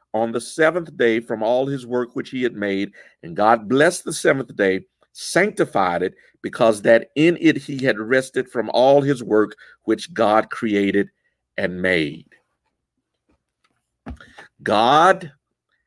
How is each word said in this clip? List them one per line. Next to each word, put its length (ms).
on 180
the 100
seventh 540
day 240
from 240
all 220
his 200
work 300
which 140
he 140
had 120
made. 380
And 120
God 320
blessed 380
the 80
seventh 420
day, 300
sanctified 880
it, 140
because 400
that 340
in 240
it 180
he 260
had 160
rested 500
from 240
all 280
his 220
work 320
which 300
God 360
created 600
and 220
made." 480
God, 680